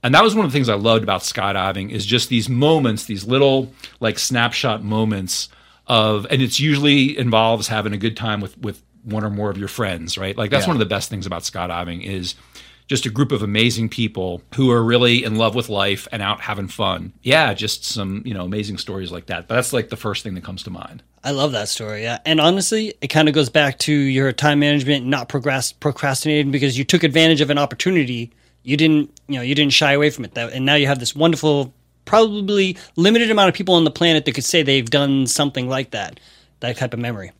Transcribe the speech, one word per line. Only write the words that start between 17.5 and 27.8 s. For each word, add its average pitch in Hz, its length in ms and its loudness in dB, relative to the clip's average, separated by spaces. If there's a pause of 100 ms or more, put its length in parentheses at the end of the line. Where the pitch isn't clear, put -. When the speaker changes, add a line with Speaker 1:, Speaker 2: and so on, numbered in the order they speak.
Speaker 1:
just - 320 -6
some, 101 400 -6
you 123 80 -8
know, 92 100 -8
amazing 104 360 -6
stories 95 300 -8
like 87 180 -12
that. 85 200 -8
But 113 80 -4
that's, 123 160 0
like, 120 160 -2
the - 80 -10
first 104 260 -6
thing 95 140 -10
that 87 80 -12
comes 92 200 -12
to - 60 -14
mind. 87 320 -14 (220)
Speaker 3:
I 143 80 -4
love 139 220 0
that 104 160 -4
story, 107 340 -8
yeah. 120 220 -6
And 156 160 2
honestly, 196 580 2
it - 80 -8
kinda 156 240 4
goes 143 180 2
back 143 300 0
to 151 140 0
your 135 400 2
time 147 260 4
management, 147 460 2
not 131 240 -2
progress-, 135 420 -2
procrastinating, 143 800 0
because 135 260 0
you 135 60 -2
took 170 220 4
advantage 160 340 6
of 143 100 2
an 143 80 2
opportunity. 135 760 -2 (340)